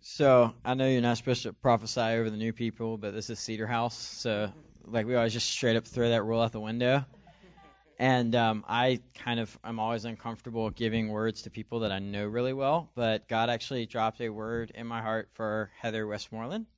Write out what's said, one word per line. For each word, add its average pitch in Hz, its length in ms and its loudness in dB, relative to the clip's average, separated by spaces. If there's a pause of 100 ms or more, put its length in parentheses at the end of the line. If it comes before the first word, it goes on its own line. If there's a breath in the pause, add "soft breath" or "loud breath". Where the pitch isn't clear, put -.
So 127 520 6 (100)
I 127 120 0
know 131 120 2
you're 131 140 4
not 120 160 2
supposed - 260 -2
to 107 100 -6
prophesy 117 480 2
over 113 280 2
the 107 80 -6
new 110 160 -2
people, 113 440 -4
but 104 180 -6
this 110 160 -8
is 110 80 -8
Cedar 110 260 -6
House, 117 320 -2
so, 107 540 -4 (340)
like, 110 220 -2
we 123 80 0
always 117 180 4
just 117 160 -2
straight 113 280 2
up 110 100 -2
throw 117 220 0
that 117 140 4
rule 113 180 0
out 113 100 2
the 110 80 -8
window. 123 460 2 (920 loud breath)
And, 123 380 4
um, 110 320 2
I 123 320 2 (240)
kind 120 160 -2
of, 110 240 -6
I'm 113 160 -8
always 110 240 -2
uncomfortable 113 680 -6
giving 113 380 0
words 107 360 -2
to 110 60 -10
people 113 300 -8
that 104 140 0
I 95 60 -4
know 101 260 -6
really 120 260 -2
well, 139 420 0
but 113 360 0
God 117 200 2
actually 120 360 -2
dropped 110 340 -2
a 120 80 -2
word 110 480 -6
in 117 100 -12
my 117 160 -6
heart 110 340 -2
for 110 440 -2
Heather 110 260 -2
Westmoreland. 113 600 -6 (120)